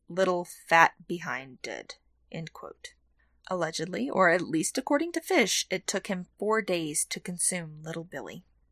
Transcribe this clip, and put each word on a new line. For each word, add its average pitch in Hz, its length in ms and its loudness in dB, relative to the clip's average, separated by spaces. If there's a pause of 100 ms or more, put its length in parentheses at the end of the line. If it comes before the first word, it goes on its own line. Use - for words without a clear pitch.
little 180 380 2
fat - 480 4 (140)
behind 135 560 -8
did," 80 320 -10 (360)
end 160 220 -10
quote. - 400 -16 (540)
Allegedly, 180 640 -4
or 180 180 6
at 175 120 6
least 160 360 -2
according 294 360 0
to 330 80 -4
Fish, 240 500 2
it 185 160 -4
took - 180 -2
him 180 220 -4 (100)
four 214 240 2
days 165 440 0
to - 140 -8
consume 170 640 -4
little 165 220 -8
Billy. 151 420 -12 (260)